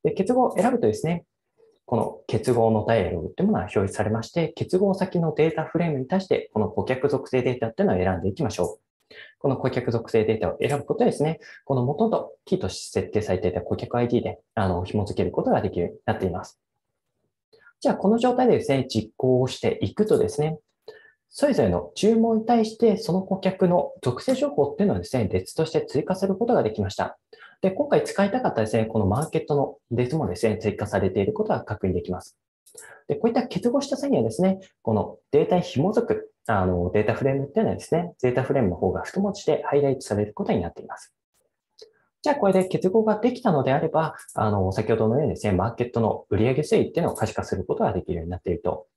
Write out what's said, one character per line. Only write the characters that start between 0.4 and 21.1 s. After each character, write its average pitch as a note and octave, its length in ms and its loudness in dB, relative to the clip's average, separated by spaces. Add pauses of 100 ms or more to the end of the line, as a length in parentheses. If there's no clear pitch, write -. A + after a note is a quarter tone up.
を - 100 -2
選 G#3 140 2
ぶ A#3+ 80 0
と - 60 0
で G#2+ 80 4
す - 120 -4
ね、 E3+ 200 -2 (640)
こ A#2+ 60 0
の - 320 -2
結 A#2+ 260 0
合 A2+ 160 4
の G#2+ 160 2
ダ A2 140 2
イ F2+ 60 0
ヤ E2+ 40 -4
ロ F2 120 -4
グ D#2+ 80 -8
っ - 20 -12
て - 100 -6
い F#3+ 60 2
う - 0 -
も G#3+ 60 2
の G2 80 0
が - 20 -4
表 G#2 160 -2
示 G2 160 0
さ G#2+ 80 -2
れ G#2 80 0
ま A2+ 100 -2
し - 100 -12
て、 E3 180 -2
結 - 280 -4
合 G3 160 2
先 F#3 260 -2
の D#3+ 140 0
デ D3+ 160 2
ー D#3 60 -4
タ D#3 80 -2
フ - 160 -4
レ E3+ 80 0
ー D#3 40 0
ム C#3 60 -2
に B2+ 80 -4
対 F#3+ 160 0
し - 60 -12
て、 - 260 -2
こ G#2+ 60 0
の G2 100 0
顧 G2+ 160 -4
客 B2+ 240 0
属 C3+ 180 -2
性 B2+ 140 0
デ B2 140 0
ー - 40 -12
タ A2+ 100 -2
っ - 40 -10
て - 80 -4
い G#3 60 4
う - 20 2
の G2+ 60 2
を - 20 0
選 F#2 220 0
ん - 20 -6
で F#2+ 80 -2
い F#2+ 60 -6
き D#3 80 -4
ま - 80 -2
し - 80 -8
ょ E2+ 180 -2 (340)
う。 - 40 -20 (240)
こ D3 80 -2
の C3 100 0
顧 B2+ 140 -2
客 B2 200 -2
属 A2+ 200 -2
性 A2 120 4
デ A2 140 2
ー - 20 -6
タ - 100 0
を - 120 -6
選 C#3 160 0
ぶ - 80 -6
こ D3+ 80 -2
と - 60 -2
で A#3+ 60 6
で F3+ 80 4
す C#3+ 100 -2
ね、 D#3+ 160 -2 (260)
こ C#3 80 -2
の B2 100 2
元 D#3 240 0
々 - 200 -2 (180)
キ - 120 0
ー - 20 -4
と F#2+ 100 -4
し - 220 -12
て F#2+ 100 0
設 - 100 -8
定 G#2 120 0
さ F#2+ 100 -2
れ - 60 0
て - 80 -2
い - 60 0
た G#2+ 80 -2
顧 G#2+ 160 -4
客 - 200 -6
ア A#2+ 60 2
イ A#2+ 40 0
デ A#2+ 100 2
ィ - 20 4
ー - 40 -2
で、 - 160 -6 (140)
あ G2+ 140 0
の、 F2+ 160 0
紐 G#2 200 -2
付 - 140 -6
け F#2 80 2
る F2 60 -2
こ E3+ 100 -2
と C4 80 0
が D#3 120 2
で G2 100 -2
き F2+ 80 -4
る E2+ 80 0
よ - 60 -8
う - 20 -16
に - 100 -20
な A2 80 -2
っ - 60 -4
て F#2+ 80 -2
い - 20 0
ま F2 140 -6
す。 - 160 -20 (1200)
じ C#4+ 80 0
ゃ G#3 40 2
あ、 - 20 0
こ F#3+ 140 0
の A3+ 100 4
状 B3 160 2
態 B3+ 100 2
で G#3+ 80 6
で A#2+ 80 4
す - 100 -2
ね、 C3 160 2
実 - 300 -2
行 B2+ 240 4
を C3 60 2
し - 120 -8
て - 220 0
い - 140 -4
く G#3+ 100 2
と F#3 140 4
で - 100 2
す - 120 -4
ね、 D#3 180 -2 (720)